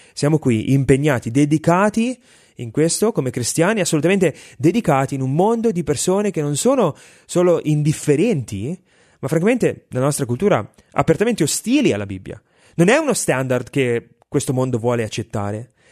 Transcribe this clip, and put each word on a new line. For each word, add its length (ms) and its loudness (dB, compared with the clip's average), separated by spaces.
siamo 260 0
qui 360 0
impegnati, 580 2
dedicati 920 2
in 140 -10
questo 420 0
come 200 -4
cristiani, 480 0
assolutamente 560 0
dedicati 580 0
in 60 -4
un 120 -2
mondo 380 2
di 120 -2
persone 460 -2
che 120 -4
non 140 -2
sono 400 2
solo 380 2
indifferenti, 1160 0
ma 80 -6
francamente 640 0
nella 160 -2
nostra 220 -2
cultura 420 0
apertamente 500 0
ostili 500 0
alla 140 -4
Bibbia. 340 -12
Non 140 4
è 80 6
uno 160 0
standard 560 -2
che 480 -2
questo 260 -2
mondo 240 0
vuole 260 -2
accettare, 680 -8